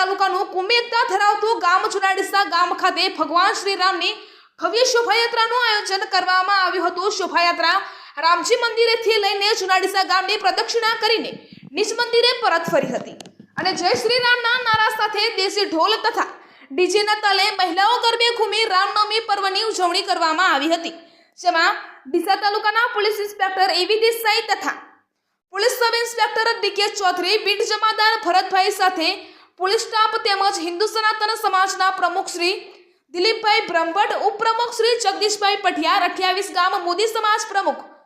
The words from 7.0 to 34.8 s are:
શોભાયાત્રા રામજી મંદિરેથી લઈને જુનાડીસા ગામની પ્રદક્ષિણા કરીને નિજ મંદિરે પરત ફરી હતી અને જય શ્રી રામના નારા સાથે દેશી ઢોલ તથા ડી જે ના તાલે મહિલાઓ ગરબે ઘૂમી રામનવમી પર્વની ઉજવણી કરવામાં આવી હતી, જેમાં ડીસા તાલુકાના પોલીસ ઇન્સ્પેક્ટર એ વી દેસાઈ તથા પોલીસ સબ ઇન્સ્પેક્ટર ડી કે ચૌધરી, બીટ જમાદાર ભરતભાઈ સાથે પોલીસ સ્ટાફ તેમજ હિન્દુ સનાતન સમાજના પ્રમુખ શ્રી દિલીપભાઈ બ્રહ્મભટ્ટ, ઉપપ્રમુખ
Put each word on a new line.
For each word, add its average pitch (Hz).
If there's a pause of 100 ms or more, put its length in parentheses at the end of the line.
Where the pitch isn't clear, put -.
શોભાયાત્રા 339 (480)
રામજી 349
મંદિરેથી 453
લઈને 403
જુનાડીસા 381
ગામની 381
પ્રદક્ષિણા 440
કરીને 427 (460)
નિજ 415
મંદિરે 466 (100)
પરત 339
ફરી 277
હતી - (460)
અને 349 (100)
જય 359
શ્રી 466
રામના 480
નારા 440
સાથે 427 (140)
દેશી 392
ઢોલ 330 (120)
તથા 453 (460)
ડી 349
જે 415
ના 427
તાલે 392 (140)
મહિલાઓ 370
ગરબે 466 (140)
ઘૂમી 427
રામનવમી 415
પર્વની 392
ઉજવણી 370
કરવામાં 339
આવી 277
હતી, 339 (460)
જેમાં 349 (300)
ડીસા 349
તાલુકાના 427
પોલીસ 415
ઇન્સ્પેક્ટર 381
એ 359
વી 440
દેસાઈ 453
તથા 392 (800)
પોલીસ 440
સબ 466
ઇન્સ્પેક્ટર 453
ડી 415
કે 415
ચૌધરી, 359
બીટ 403
જમાદાર 427
ભરતભાઈ 370
સાથે 370 (520)
પોલીસ 403
સ્ટાફ 440
તેમજ 392
હિન્દુ 349
સનાતન 440 (100)
સમાજના 381 (100)
પ્રમુખ 359
શ્રી 349 (640)
દિલીપભાઈ 440
બ્રહ્મભટ્ટ, 339
ઉપપ્રમુખ 466